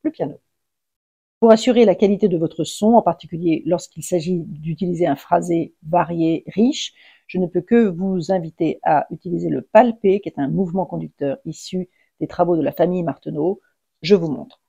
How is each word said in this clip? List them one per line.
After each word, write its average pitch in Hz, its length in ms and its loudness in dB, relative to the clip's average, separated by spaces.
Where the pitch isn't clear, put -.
le 302 60 -2
piano. - 260 -8
Pour 226 100 8
assurer 220 340 6
la 175 80 4
qualité 202 340 2
de 175 100 0
votre 160 260 -4
son, 214 300 0
en 226 100 6
particulier 165 640 -2
lorsqu'il 165 360 -4
s'agit 175 360 -2
d'utiliser 165 680 -4
un 185 100 0
phrasé 170 600 -2
varié, 165 600 0
riche, - 460 -2
je - 100 -8
ne 185 80 0
peux 170 160 -4
que 233 260 2
vous 185 440 -4
inviter 165 520 -2
à 151 280 2
utiliser 170 380 -6
le 143 120 -2
palpé, 214 600 2
qui 165 80 -10
est - 100 -14
un 139 80 -2
mouvement 175 380 -2
conducteur 151 600 -6
issu 180 440 -10
des 156 80 -4
travaux 175 280 0
de 156 80 0
la 139 80 -2
famille 175 320 0
Marteneau. 170 560 -6
Je 180 140 4
vous 165 160 -2
montre. - 380 -10